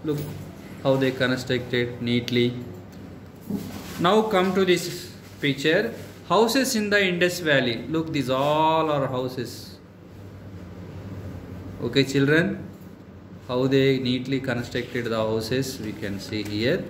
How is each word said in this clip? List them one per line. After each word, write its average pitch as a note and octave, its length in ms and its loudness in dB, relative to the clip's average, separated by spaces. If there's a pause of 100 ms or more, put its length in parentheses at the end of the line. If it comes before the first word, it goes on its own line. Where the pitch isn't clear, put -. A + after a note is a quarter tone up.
Look D3 140 0 (640)
how C3+ 140 6
they C3 160 4
constructed B2 880 0
neatly. A#2+ 500 2 (1500)
Now F#3+ 220 6
come F#3+ 320 2
to F#3+ 120 4
this E3+ 440 0 (300)
picture, D#3 540 2 (340)
houses A3+ 480 4
in G#3 140 2
the G3+ 120 6
Indus F3 380 2
Valley. B2+ 480 2
Look, D#3+ 240 -2
these C#3 160 0
all D#3 640 4
are C#3 160 2
houses. B2+ 720 -6 (2000)
Okay, C3+ 220 4
children, D3+ 640 2 (800)
how B2+ 180 2
they C3+ 320 6
neatly B2 420 0
constructed A#2+ 680 -4
the A2+ 100 0
houses, A2+ 640 0
we G#2+ 120 -6
can G2+ 280 -6
see G#2+ 220 -6
here A2+ 480 0